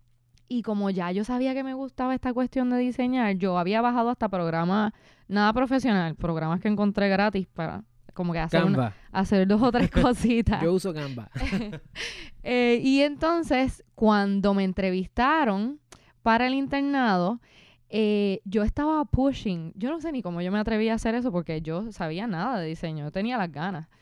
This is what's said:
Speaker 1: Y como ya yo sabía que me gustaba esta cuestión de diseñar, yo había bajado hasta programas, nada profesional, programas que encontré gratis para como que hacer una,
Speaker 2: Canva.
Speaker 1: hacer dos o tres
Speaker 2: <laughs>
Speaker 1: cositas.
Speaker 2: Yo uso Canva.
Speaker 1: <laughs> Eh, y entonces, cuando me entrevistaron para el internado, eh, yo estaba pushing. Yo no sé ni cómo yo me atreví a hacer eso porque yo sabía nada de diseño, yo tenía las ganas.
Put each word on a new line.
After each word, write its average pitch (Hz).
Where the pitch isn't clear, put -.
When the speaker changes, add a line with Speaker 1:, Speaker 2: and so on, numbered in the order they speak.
Speaker 1:
Y 240
como 202
ya 180
yo 196
sabía 247
que 269
me 262
gustaba 262
esta 254
cuestión 247
de 247
diseñar, 247
yo 180
había 190
bajado 240
hasta 226
programas, 180
nada 208
profesional, 220
programas 165
que -
encontré 202
gratis 196
para 170
como 175
que 165
hacer 165
una, 143
Speaker 2:
Canva. 120
Speaker 1:
hacer 190
dos 208
o 254
tres 214
Speaker 2:
<laughs> -
Speaker 1:
cositas. 226
Speaker 2:
Yo 165
uso 185
Canva. 139
Speaker 1:
<laughs> 196
Eh, 240
y 269
entonces, 294
cuando 202
me 196
entrevistaron 208
para 233
el 254
internado, 262
eh, 208
yo 208
estaba 294
pushing. 208
Yo 220
no 320
sé 320
ni 262
cómo 175
yo 180
me 208
atreví 220
a 226
hacer 220
eso 247
porque 165
yo 170
sabía 180
nada 208
de 165
diseño, 160
yo 147
tenía 226
las 180
ganas. 160